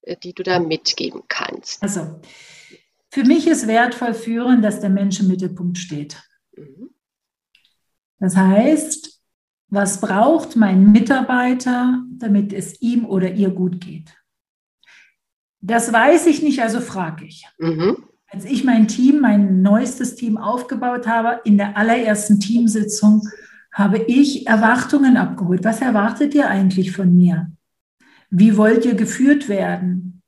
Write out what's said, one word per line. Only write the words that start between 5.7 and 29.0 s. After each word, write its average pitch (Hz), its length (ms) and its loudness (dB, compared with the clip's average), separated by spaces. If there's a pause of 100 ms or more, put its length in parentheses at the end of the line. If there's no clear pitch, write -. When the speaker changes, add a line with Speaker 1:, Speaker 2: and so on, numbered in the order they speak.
Speaker 2:
steht. 147 440 -12 (320)
Speaker 1:
Mhm. 156 360 -20 (1300)
Speaker 2:
Das 185 180 -2
heißt, 208 880 0 (460)
was 196 340 -4
braucht 220 520 0
mein 190 380 4
Mitarbeiter, 247 1160 0
damit 202 420 -2
es - 300 -10
ihm 233 240 -2
oder 185 260 -2
ihr 190 160 0
gut 180 320 -4
geht? 156 340 -18 (1500)
Das 233 280 -2
weiß 269 360 4
ich 311 160 2
nicht, 254 200 -2
also 226 200 -4
frage 165 420 -10
ich. - 220 -20 (100)
Speaker 1:
Mhm. 165 480 -4 (280)
Speaker 2:
Als - 120 -14
ich 269 180 -4
mein 226 240 4
Team, 285 320 2
mein 202 420 4
neuestes 220 540 0
Team 220 220 -4
aufgebaut 247 720 -6
habe, 233 340 -2
in 202 160 4
der 202 180 -2
allerersten 220 600 2
Teamsitzung 214 880 2 (460)
habe 196 260 0
ich 247 480 0
Erwartungen 240 680 2
abgeholt. 185 480 -2
Was 220 160 -2
erwartet 233 560 -2
ihr 285 120 2
eigentlich 185 440 0
von 180 240 2
mir? 175 340 2 (800)
Wie 196 260 4
wollt 214 280 4
ihr 240 100 0
geführt 269 540 0